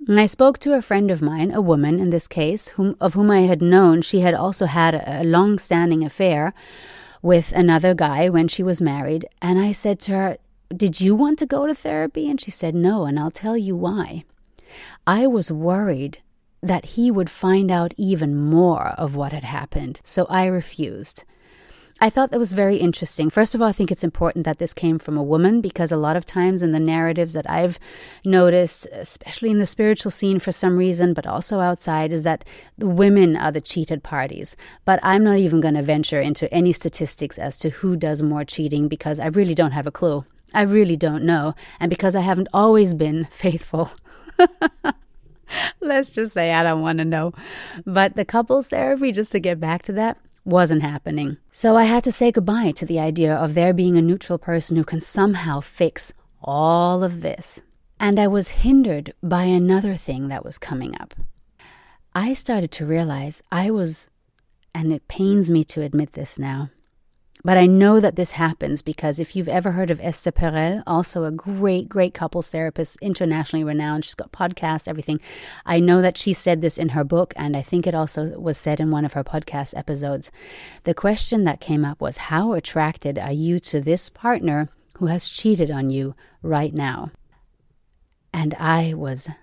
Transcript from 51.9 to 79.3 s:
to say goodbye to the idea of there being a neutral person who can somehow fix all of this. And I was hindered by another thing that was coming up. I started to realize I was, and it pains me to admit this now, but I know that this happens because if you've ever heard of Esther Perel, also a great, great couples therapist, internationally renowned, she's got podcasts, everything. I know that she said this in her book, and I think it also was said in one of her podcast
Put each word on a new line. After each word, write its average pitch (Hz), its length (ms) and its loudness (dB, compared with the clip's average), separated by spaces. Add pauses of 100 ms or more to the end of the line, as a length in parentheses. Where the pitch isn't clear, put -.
to 240 80 0
say 240 200 2
goodbye 208 400 0
to - 140 -8
the 160 120 -2
idea 156 360 0
of 151 200 -2
there 175 200 4
being 180 220 2
a 165 60 6
neutral 175 360 0
person 165 380 -2
who 160 80 2
can 165 160 -6
somehow 175 600 0
fix - 520 -4 (300)
all 170 640 2
of 175 160 -4
this. - 400 -10 (400)
And 202 180 2
I 208 100 4
was 196 200 0
hindered 226 640 2 (100)
by 180 220 0
another 185 500 2
thing 139 340 -8
that 135 160 -8
was - 140 -14
coming - 400 -10
up. - 160 -18 (1000)
I 214 180 -2
started 214 400 -2
to 151 140 -8
realize 151 560 -4 (100)
I 190 180 0
was, 180 380 -4 (640)
and 160 180 -2
it 147 160 -6
pains 196 420 0
me 156 140 4
to - 180 -8
admit 147 320 -4
this - 240 -12
now, 139 320 -6 (760)
but 185 120 0
I 180 100 8
know 202 340 6
that 185 160 0
this 180 160 -4
happens 160 500 -4
because 156 380 -6
if 165 160 -8
you've 175 120 -4
ever 180 220 -2
heard 175 200 -2
of 151 100 -2
Esther - 320 -6
Perel, 165 540 -2
also 170 380 -2
a 156 60 -4
great, 190 580 -2
great 180 240 0
couples - 380 -6
therapist, 160 500 -6
internationally 160 600 -2
renowned, 151 420 -4
she's - 100 -14
got - 180 -14
podcasts, 170 560 -4
everything. 156 320 -6 (440)
I 170 140 0
know 175 240 6
that 185 140 2
she - 160 -2
said 170 280 0
this 160 180 -2
in 160 120 -2
her 143 140 -2
book, 170 320 0
and 147 200 -4
I 135 60 -6
think 175 240 -2
it 170 80 0
also 156 440 -4
was 165 200 -4
said 151 220 -4
in 156 100 0
one 151 140 0
of 139 80 -4
her 139 100 -6
podcast 147 540 -8